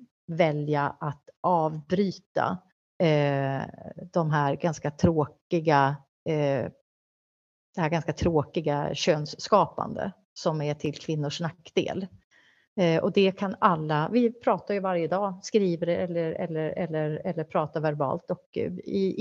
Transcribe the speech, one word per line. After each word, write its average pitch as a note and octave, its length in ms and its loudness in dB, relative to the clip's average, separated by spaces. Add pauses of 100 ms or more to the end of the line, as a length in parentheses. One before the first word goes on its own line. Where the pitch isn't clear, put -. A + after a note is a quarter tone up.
(280)
välja D3+ 720 0
att D3+ 300 -8 (120)
avbryta, F3 1160 0 (460)
eh, C#3+ 580 2 (520)
de D#3+ 180 0
här D3 240 2
ganska D3+ 360 -4
tråkiga, D3+ 1040 2 (340)
eh, C#3+ 360 0 (1120)
det F#3 60 -2
här D#3 80 2
ganska D#3 240 -2
tråkiga D3+ 800 0
könsskapande - 1160 0 (220)
som D#3 280 -2
är D3 120 0
till D3 260 -4
kvinnors D3 420 -4
nackdel. - 640 -4 (720)
Eh, E3 240 4
och F#3+ 80 0
det F#3+ 200 4
kan F#3+ 280 -6
alla, D#3 520 2
vi A#3 220 4
pratar G#3 400 -2
ju G3+ 60 -2
varje F3+ 280 0
dag, F#3+ 360 -2
skriver F3 440 0
eller, E3+ 440 -2
eller, D#3 380 -4
eller, D#3 560 -4
eller E3+ 180 -4
pratar D#3 380 -2
verbalt D3+ 500 -2
och, - 260 -8
eh, - 160 -4
i, F#3+ 480 -4